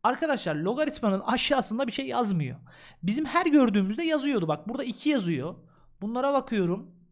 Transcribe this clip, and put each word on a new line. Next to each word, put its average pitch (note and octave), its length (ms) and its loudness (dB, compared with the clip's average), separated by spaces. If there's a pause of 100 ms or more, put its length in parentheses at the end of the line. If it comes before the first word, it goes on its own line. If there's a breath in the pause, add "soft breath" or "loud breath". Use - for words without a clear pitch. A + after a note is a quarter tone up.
Arkadaşlar B3 520 0
logaritmanın G3+ 640 -2
aşağısında B3 680 0
bir A3 40 -6
şey C4+ 160 -6
yazmıyor. G3 520 -2 (440 loud breath)
Bizim A#3+ 220 0
her E4+ 200 0
gördüğümüzde A#3 580 4
yazıyordu. C#4 440 0
Bak D3+ 220 -4
burada A#3+ 140 -6
iki B3+ 260 -4
yazıyor. E3+ 460 0 (460 soft breath)
Bunlara B3+ 320 0
bakıyorum. G#3+ 600 -2 (160)